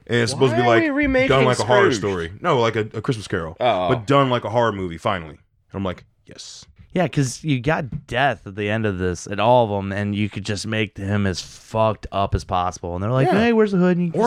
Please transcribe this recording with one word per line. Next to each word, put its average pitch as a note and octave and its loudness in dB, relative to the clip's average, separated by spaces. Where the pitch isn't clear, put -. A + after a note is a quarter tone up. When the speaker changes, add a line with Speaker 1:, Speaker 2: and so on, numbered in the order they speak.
Speaker 1:
and A#2 0
it's A#2 0
supposed C3+ 2
to - 0
be, - 2
Speaker 2:
Why - 6
are - 6
Speaker 1:
like, - 2
Speaker 2:
we D4+ 0
remaking C4+ 0
Speaker 1:
done C3+ 4
like B2 2
a A2 0
horror B2 4
Speaker 2:
Scrooge? A#2 -2
Speaker 1:
story. F#2 -4
No, D#3+ 0
like A2+ 2
a, G#2+ 0
a A2+ -8
Christmas G#2+ -4
Carol. E2 -6
Speaker 2:
Oh. G2 2
Speaker 1:
But A#2 -2
done C#3 4
like A#2 -2
a G2+ -6
horror A#2 2
movie, F#2 -6
finally. E2+ -4
And - -20
I'm F#2+ -6
like, F2+ -8
"Yes." - -20
Speaker 3:
Yeah, F3+ 2
'cause C3+ -2
you C#3+ 0
got D3+ -4
death A#2+ -2
at F#2+ -12
the G#2 -2
end A2 0
of F#2+ -2
this, F2+ -2
at G2+ -6
all A#2+ 6
of G2+ -2
'em, G2 -6
and G2+ -2
you G2+ 0
could G2 -10
just G2+ -6
make A2 -4
him G2+ 0
as F2+ -2
fucked - -4
up G2 -2
as F#2 -2
possible. F2+ -2
And F#2 -4
they're A2 -2
like, C3 2
Speaker 1:
Yeah. G3 2
Speaker 3:
"Hey, A#3 4
where's G#3+ 4
the F#3 2
hood?" F3+ 4
And F3 0
you D#3+ -4
Speaker 1:
Or G3+ 0